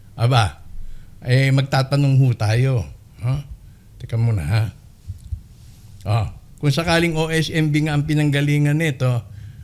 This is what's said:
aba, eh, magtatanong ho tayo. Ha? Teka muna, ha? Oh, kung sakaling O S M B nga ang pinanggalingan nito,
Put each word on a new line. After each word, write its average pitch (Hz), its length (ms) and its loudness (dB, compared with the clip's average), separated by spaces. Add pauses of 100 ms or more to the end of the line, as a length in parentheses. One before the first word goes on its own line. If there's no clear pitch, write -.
(160)
aba, 117 460 2 (640)
eh, 131 240 4
magtatanong 135 720 2
ho 135 60 6 (100)
tayo. 117 480 0 (400)
Ha? 135 160 -2 (580)
Teka - 220 -8
muna, 107 240 0
ha? 107 180 2 (1400)
Oh, 104 220 0 (340)
kung 147 80 2
sakaling 165 480 2
O 160 160 0
S 160 160 0
M 156 240 0
B 151 160 2
nga 147 80 0
ang 147 80 0
pinanggalingan 147 720 2
nito, 131 480 0 (380)